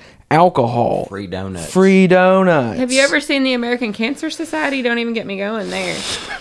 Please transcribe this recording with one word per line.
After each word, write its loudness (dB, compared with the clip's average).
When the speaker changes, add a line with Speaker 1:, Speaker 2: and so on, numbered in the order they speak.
Speaker 1:
alcohol. 2
Speaker 2:
Free -10
donuts. -8
Speaker 1:
Free 6
donuts. 4
Speaker 3:
Have -2
you 4
ever 2
seen 0
the 0
American -4
Cancer -4
Society? -4
Don't -2
even -4
get -6
me -8
going -6
there. -6